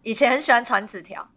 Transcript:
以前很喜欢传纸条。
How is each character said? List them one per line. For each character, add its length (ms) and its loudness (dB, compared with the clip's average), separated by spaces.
以 100 -6
前 180 4
很 120 0
喜 80 -2
欢 140 4
传 200 -2
纸 160 -14
条。 260 -16